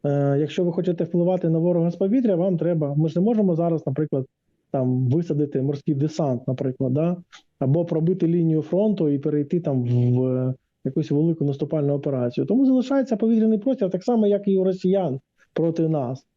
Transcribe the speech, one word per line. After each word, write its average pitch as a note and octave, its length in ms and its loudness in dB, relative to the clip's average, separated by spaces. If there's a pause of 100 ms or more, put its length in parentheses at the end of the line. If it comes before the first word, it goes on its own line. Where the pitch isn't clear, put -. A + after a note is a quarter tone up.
Е, C#3+ 340 2
якщо D#3 260 -2
ви E3+ 80 0
хочете F3 320 -2
впливати F3 440 0
на D#3+ 100 2
ворога E3+ 320 2
з E3+ 60 -8
повітря, G#3 400 2
вам F3+ 220 0
треба, D#3 360 -2
ми D#3 140 2
ж D#3+ 100 -2
не F3+ 60 2
можемо G#3+ 300 2
зараз, E3 320 -2
наприклад, C#3 400 -2 (440)
там, B2+ 380 0
висадити D3 540 0
морський C#3+ 320 -2
десант, C#3 540 -2
наприклад, B2+ 440 -2
да? E3 240 0 (420)
Або D#3+ 260 2
пробити E3+ 440 0
лінію E3 340 2
фронту F#3 460 0
і C#3+ 100 0
перейти D3 420 -2
там C3+ 240 -2
в, B2 360 2
в B2+ 340 0 (300)
якусь C#3+ 260 -4
велику D#3 340 2
наступальну C#3+ 500 0
операцію. C3+ 520 -2
Тому B3+ 200 2
залишається C4 500 0
повітряний A3 420 2
простір, G#3+ 320 -2
так F#3 140 -6
само, A3+ 220 2
як G3+ 220 0
і F#3+ 100 2
у F#3+ 60 2
росіян F#3 560 0 (320)
проти E3 360 0
нас. C3 380 -4 (100)